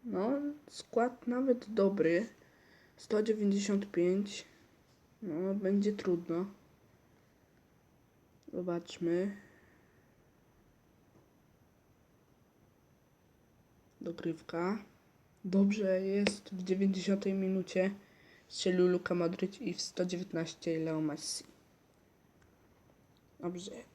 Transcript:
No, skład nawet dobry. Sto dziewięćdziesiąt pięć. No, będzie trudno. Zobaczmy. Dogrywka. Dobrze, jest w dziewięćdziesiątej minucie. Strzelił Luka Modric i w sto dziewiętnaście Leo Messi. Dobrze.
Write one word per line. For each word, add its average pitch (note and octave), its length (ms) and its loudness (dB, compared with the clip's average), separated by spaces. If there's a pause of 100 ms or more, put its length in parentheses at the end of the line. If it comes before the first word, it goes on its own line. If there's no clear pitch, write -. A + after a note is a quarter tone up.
No, G#3 260 -2 (400)
skład - 580 -2
nawet B3 420 0
dobry. G3 580 4 (720)
Sto G#3+ 260 0
dziewięćdziesiąt G3+ 680 2
pięć. F#3 540 0 (760)
No, F#3+ 320 -2
będzie G3+ 400 2
trudno. E3+ 520 -2 (2000)
Zobaczmy. F3 840 -2 (4000)
Dogrywka. E3+ 840 -4 (600)
Dobrze, G3 560 4
jest G3+ 540 0
w F3+ 80 -8
dziewięćdziesiątej F#3+ 680 2
minucie. F#3+ 580 0 (560)
Strzelił F3+ 400 4
Luka F3 280 2
Modric F3 460 -2
i F3+ 120 -4
w - 80 -8
sto - 240 -2
dziewiętnaście E3+ 760 -4
Leo D#3+ 220 -2
Messi. D3 420 -4 (2000)
Dobrze. F3+ 320 -8 (240)